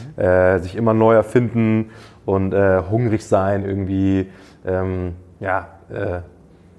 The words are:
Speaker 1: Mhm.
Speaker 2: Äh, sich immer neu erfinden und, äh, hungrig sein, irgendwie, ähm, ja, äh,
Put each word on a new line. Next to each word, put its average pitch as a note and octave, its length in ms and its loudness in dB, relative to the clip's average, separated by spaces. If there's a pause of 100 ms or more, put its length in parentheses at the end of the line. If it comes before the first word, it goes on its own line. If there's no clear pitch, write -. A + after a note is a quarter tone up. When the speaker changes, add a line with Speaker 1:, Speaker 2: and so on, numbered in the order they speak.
(180)
Speaker 1:
Mhm. - 60 -4
Speaker 2:
Äh, F#2 360 4
sich F2 160 -10
immer A2+ 180 0
neu A2 200 4
erfinden A2 800 0 (340)
und, F#2+ 280 0
äh, F#2+ 360 2
hungrig A2 360 -2
sein, G2 380 0
irgendwie, F#2+ 640 0 (380)
ähm, F#2 480 -4 (260)
ja, F#2+ 280 -4 (220)
äh, G2+ 320 -6 (580)